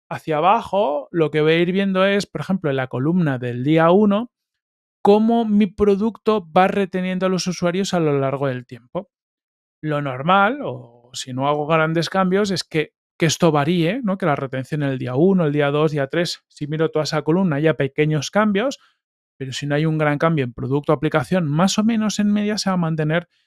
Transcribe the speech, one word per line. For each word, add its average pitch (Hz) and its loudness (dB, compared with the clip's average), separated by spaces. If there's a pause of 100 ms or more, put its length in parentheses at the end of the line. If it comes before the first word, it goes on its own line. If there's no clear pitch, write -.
hacia - -4
abajo, 190 0
lo 156 0
que 151 0
voy 151 4
a 165 2
ir 175 0
viendo 190 0
es, 202 0
por - -10
ejemplo, 160 -2
en 135 -2
la 131 -2
columna 147 0
del 123 -6
día 160 4
uno, 208 2 (720)
cómo 220 4
mi 208 2
producto 202 0
va 180 4
reteniendo 185 -4
a - 2
los 185 -2
usuarios 180 -2
a 180 0
lo 147 2
largo 135 -2
del 127 -6
tiempo. 127 -12 (720)
Lo 151 -4
normal, 185 0
o 123 -14
si 127 -12
no 135 0
hago 147 0
grandes 160 0
cambios, 190 0
es 170 -4
que, - -4 (260)
que 170 2
esto 160 2
varíe, 165 0
¿no? 196 -2
Que 190 -4
la 143 0
retención 135 -6
en 139 -2
el 131 -4
día 127 -6
uno, 180 4
el 147 0
día 143 0
dos, 147 0
día 139 -2
tres, - -4
si - -12
miro 156 -2
toda 156 -2
esa 151 -4
columna, 165 2
haya 156 2
pequeños 151 0
cambios, 214 0 (600)
pero 131 -10
si - -8
no 143 -2
hay 151 0
un 156 0
gran 147 2
cambio 160 2
en 120 -6
producto 139 -2
o - 4
aplicación, 156 0
más 170 2
o 214 2
menos 214 0
en 208 2
media 208 -2
se 190 -2
va 185 0
a 180 0
mantener 160 -2 (180)